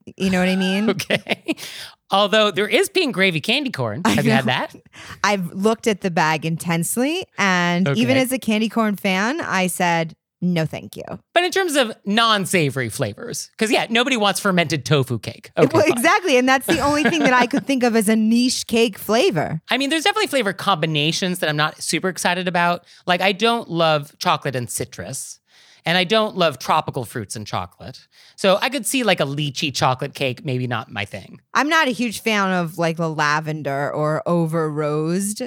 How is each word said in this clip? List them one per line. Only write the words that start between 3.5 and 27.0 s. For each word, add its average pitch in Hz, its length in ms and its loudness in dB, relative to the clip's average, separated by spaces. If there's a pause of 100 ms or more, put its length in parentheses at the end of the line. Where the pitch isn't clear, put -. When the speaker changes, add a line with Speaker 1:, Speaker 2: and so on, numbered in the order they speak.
Speaker 2:
corn. 120 340 -4
Speaker 1:
I 226 60 4
Speaker 2:
Have 202 140 2
you - 80 4
had - 120 2
Speaker 1:
know. 123 60 0
Speaker 2:
that? 190 240 -2 (480)
Speaker 1:
I've 196 300 0
looked 214 340 0
at 214 140 0
the 190 100 -2
bag 160 340 0
intensely, 175 800 -2 (140)
and 180 480 2 (100)
even 247 200 2
Speaker 2:
Okay. 262 60 4
Speaker 1:
as 254 100 0
a 262 80 -2
candy 220 280 0
corn 214 280 0
fan, 208 440 -2
I 185 280 -2
said, 170 480 0 (240)
"No, 175 260 0
thank - 300 -12
you." - 80 -12 (300)
Speaker 2:
But 349 100 2
in 359 80 -2
terms 370 240 0
of 226 160 2 (120)
non-savory 190 840 2
flavors, - 680 -6
'cause, 220 140 0
yeah, - 200 2
nobody 247 260 2
wants 202 240 0
fermented 170 440 0
tofu 131 360 2
cake. - 360 -14
Okay, 165 160 6
Speaker 1:
Well, 359 140 4
Speaker 2:
fine. - 60 4
Speaker 1:
exactly, 339 440 2
and 254 120 4
that's 262 180 2
the 175 140 2
only 294 240 2
thing 302 160 2
that 277 120 4
I 247 140 4
could 240 180 -2
think 269 200 0
of 233 100 2
as 220 140 4
a 220 80 4
niche 233 500 2
cake 226 320 2
flavor. 196 720 0
Speaker 2:
I 240 80 2
mean, 277 100 -2
there's 311 140 0
definitely 415 240 2
flavor 233 260 0
combinations 165 880 0
that 165 100 0
I'm 151 80 0
not 151 240 0
super 170 280 -2
excited 180 400 -2
about. 175 360 0 (220)
Like, 180 140 2
I 190 100 4
don't 226 400 0
love 160 480 0
chocolate 147 380 -2
and 120 120 -4
citrus. - 680 -10 (500)
And 165 100 2
I 185 80 2
don't 220 320 0
love 160 220 0
tropical 151 480 -2